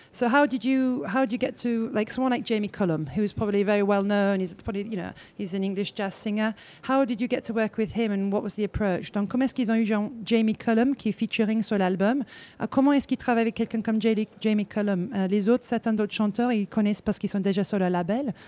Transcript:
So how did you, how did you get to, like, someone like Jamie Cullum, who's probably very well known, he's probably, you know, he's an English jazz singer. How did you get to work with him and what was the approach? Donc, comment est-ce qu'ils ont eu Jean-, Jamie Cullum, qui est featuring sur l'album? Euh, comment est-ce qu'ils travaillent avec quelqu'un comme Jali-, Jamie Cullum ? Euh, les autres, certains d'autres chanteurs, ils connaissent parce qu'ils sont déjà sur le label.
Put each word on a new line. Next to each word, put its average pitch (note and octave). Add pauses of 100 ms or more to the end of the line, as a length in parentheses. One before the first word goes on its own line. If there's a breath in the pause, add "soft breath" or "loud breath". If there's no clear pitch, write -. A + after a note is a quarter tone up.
(120)
So -
how C#4+
did C4
you, C4
how G3+
did A#3+
you A#3+
get -
to, A3+
like, G#3+
someone C4
like B3
Jamie G#3+
Cullum, D#3
who's G3+
probably G3+
very G#3
well G3+
known, G3+
he's F3+
probably, G3+
you A3+
know, E3 (240 loud breath)
he's F#3+
an G3
English G3
jazz G3
singer. G#3+ (280 loud breath)
How C4+
did G#3
you B3
get A#3+
to A3+
work G#3+
with G#3+
him A3
and G3
what G#3
was G3+
the G#3
approach? G3
Donc, G3+
comment B3+
est-ce -
qu'ils A3+
ont A3+
eu A3+
Jean-, G#3+ (140)
Jamie A3
Cullum, A#3+
qui -
est -
featuring A3
sur G#3
l'album? G3 (380 loud breath)
Euh, A3
comment C#4
est-ce C#4
qu'ils B3+
travaillent A#3
avec A3+
quelqu'un A3+
comme A3
Jali-, G#3+ (140)
Jamie G#3
Cullum ? G3+
Euh, F#3+
les G3+
autres, B3
certains A3+
d'autres G#3+
chanteurs, A3
ils G#3
connaissent G#3
parce -
qu'ils G#3
sont G3+
déjà G3
sur G#3
le F#3
label. F#3 (140 loud breath)